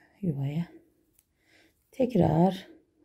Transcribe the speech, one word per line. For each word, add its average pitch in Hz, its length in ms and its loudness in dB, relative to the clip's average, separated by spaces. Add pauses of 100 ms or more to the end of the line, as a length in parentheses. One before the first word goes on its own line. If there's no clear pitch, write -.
(220)
yuvaya. 147 460 -6 (1200)
Tekrar 185 760 2 (380)